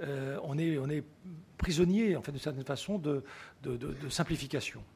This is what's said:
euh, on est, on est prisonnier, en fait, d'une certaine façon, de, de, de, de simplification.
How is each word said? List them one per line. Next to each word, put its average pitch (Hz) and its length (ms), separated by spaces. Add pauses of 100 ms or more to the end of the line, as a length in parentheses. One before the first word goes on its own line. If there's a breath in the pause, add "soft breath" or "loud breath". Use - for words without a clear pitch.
euh, 139 420
on 143 160
est, 160 200
on 135 100
est 147 160 (540)
prisonnier, 185 580
en 117 60
fait, 147 100
d'une 135 80
certaine 135 240
façon, 143 340
de, 147 260 (380 loud breath)
de, 131 140
de, 143 160
de 139 160
simplification. 135 720 (140)